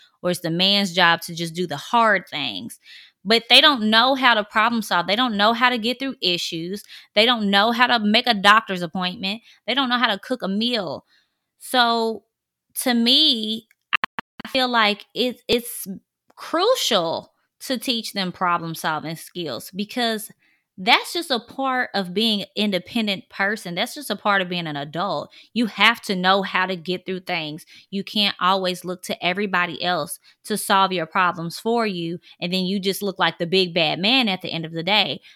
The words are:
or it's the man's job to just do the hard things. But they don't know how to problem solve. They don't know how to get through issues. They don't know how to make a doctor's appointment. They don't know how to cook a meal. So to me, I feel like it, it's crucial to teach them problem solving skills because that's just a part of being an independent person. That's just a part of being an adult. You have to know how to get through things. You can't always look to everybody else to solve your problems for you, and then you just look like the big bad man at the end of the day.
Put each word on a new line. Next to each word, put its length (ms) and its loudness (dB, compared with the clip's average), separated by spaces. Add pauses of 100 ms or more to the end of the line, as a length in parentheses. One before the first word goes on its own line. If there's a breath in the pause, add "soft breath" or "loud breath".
(220 soft breath)
or 80 0
it's 100 -2
the 100 -4
man's 420 2
job 300 4
to 120 -10
just 200 -6
do 120 -2
the 100 -8
hard 520 2
things. 500 -8 (460 loud breath)
But 240 2
they 140 8
don't 260 4
know 260 4
how 200 4
to 100 2
problem 380 0
solve. 240 0
They 100 2
don't 200 0
know 180 4
how 160 4
to 80 0
get 200 -2
through 220 -6
issues. 640 -4 (320 loud breath)
They 100 6
don't 260 2
know 220 4
how 140 6
to 120 2
make 280 2
a 80 2
doctor's 480 4
appointment. 600 -6 (240 soft breath)
They 80 -2
don't 140 0
know 80 0
how 120 2
to 100 -2
cook 240 -4
a 60 -2
meal. 580 -2 (520)
So 640 0 (580)
to 100 2
me, 760 2 (760)
I 40 -14
feel 200 0
like 460 0
it, 340 -4
it's 380 -4 (500)
crucial 960 0 (280)
to 180 -6
teach 340 -4
them 180 -4
problem 440 -2
solving 420 -6
skills 540 -10
because 600 -6 (460)
that's 360 2
just 180 -6
a 80 0
part 560 -4
of 180 -4
being 300 0
an 140 -12
independent 760 -2
person. 460 -4
That's 180 -4
just 160 -10
a 60 -2
part 260 0
of 60 -4
being 180 -4
an 100 -6
adult. 560 -6 (200 loud breath)
You 140 0
have 360 2
to 140 -4
know 260 2
how 240 0
to 80 -4
get 320 -6
through 140 -6
things. 440 -8 (260 loud breath)
You 120 -4
can't 380 0
always 440 0
look 200 -8
to 200 -6
everybody 600 -2
else 340 -2 (260 soft breath)
to 140 -4
solve 340 2
your 140 -2
problems 540 -2
for 260 0
you, 320 -4 (220 loud breath)
and 120 -4
then 120 0
you 160 0
just 220 -2
look 180 -4
like 180 2
the 80 -2
big 260 2
bad 280 0
man 280 2
at 140 -4
the 80 -10
end 140 -6
of 80 -10
the 100 -6
day. 380 0 (160 loud breath)